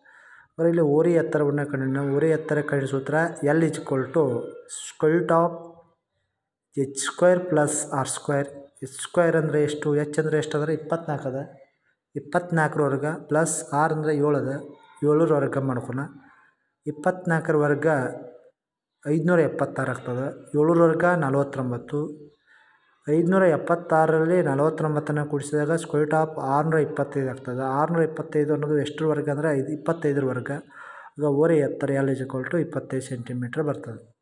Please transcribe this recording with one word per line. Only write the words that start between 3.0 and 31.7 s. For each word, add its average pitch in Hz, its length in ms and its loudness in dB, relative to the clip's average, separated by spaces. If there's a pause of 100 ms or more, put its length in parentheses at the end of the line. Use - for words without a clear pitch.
L 151 160 4
is 165 160 2
equal 135 280 -2
to 151 220 0 (340)
square - 560 -2
root 170 160 0
of 170 200 4 (1300)
H 135 180 -4
square 180 500 2
plus 147 440 0
ಆರ್ 135 160 -2
ಸ್ಕ್ವೇರ್. 139 400 -4 (340)
ಎಚ್ 127 100 -14
ಸ್ಕ್ವೇರ್ 165 440 0
ಅಂದ್ರೆ 151 260 2
ಎಷ್ಟು? 147 340 0
ಎಚ್ 147 220 -2
ಅಂದ್ರೆ 156 200 0
ಎಷ್ಟು 151 200 -2
ಅಂದ್ರೆ 156 160 0
ಇಪ್ಪತ್ನಾಲ್ಕು 151 540 -4
ಅದ. 135 200 -6 (680)
ಇಪ್ಪತ್ನಾಲ್ಕರ 156 640 0
ವರ್ಗ 139 260 0
plus 151 680 -2
ಆರ್ 156 180 2
ಅಂದ್ರೆ 151 240 0
ಏಳು 143 200 2
ಅದ. 131 240 -4 (440)
ಏಳರ 156 280 4
ವರ್ಗ 139 260 2
ಮಾಡ್ಕೊಣ. 127 420 -4 (840)
ಇಪ್ಪತ್ನಾಲ್ಕರ 160 720 0
ವರ್ಗ 147 300 2 (1200)
ಐದುನೂರ 165 320 4
ಎಪ್ಪತ್ತಾರು 135 500 -2
ಆಗ್ತದೆ. 127 680 -6
ಏಳರ 170 220 4
ವರ್ಗ 165 240 6
ನಲವತ್ತೊಂಬತ್ತು. 139 1200 -2 (840)
ಐದುನೂರ 175 320 4
ಎಪ್ಪತ್ತಾರರಲ್ಲಿ 160 1000 4
ನಲವತ್ತೊಂಬತ್ತನ್ನು 147 840 0
ಕೂಡಿಸಿದಾಗ 147 420 -2
square 160 360 0
root 151 80 0
of 156 280 0
ಆರುನೂರ 151 400 2
ಇಪ್ಪತ್ತೈದು 139 500 -2
ಆಗ್ತದೆ. 123 320 -6
ಆರುನೂರ 156 400 0
ಇಪ್ಪತ್ತೈದು 156 500 -2
ಅನ್ನೋದು 147 260 0
ಎಷ್ಟರ 143 260 -4
ವರ್ಗ 147 240 0
ಅಂದ್ರೆ 147 300 0
ಐದು, 135 100 -2
ಇಪ್ಪತ್ತೈದರ 151 560 -2
ವರ್ಗ. 123 260 -4 (680)
ಈಗ 147 60 -2
ಓರೆ 151 340 4
ಎತ್ತರ 139 320 0